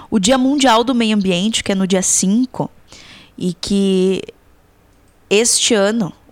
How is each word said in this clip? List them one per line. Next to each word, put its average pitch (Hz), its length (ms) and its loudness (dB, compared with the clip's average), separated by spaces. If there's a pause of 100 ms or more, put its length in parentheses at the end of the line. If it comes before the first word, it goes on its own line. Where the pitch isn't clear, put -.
(100)
O 226 80 0
Dia 220 180 2
Mundial 262 460 2
do 240 100 -2
Meio 226 220 0
Ambiente, 190 480 -2
que - 80 -6
é 196 40 0
no 190 120 0
dia 180 160 0
cinco, 208 640 -2 (720)
e 180 160 -4
que 190 680 0 (1080)
este 226 420 2
ano 208 400 0 (200)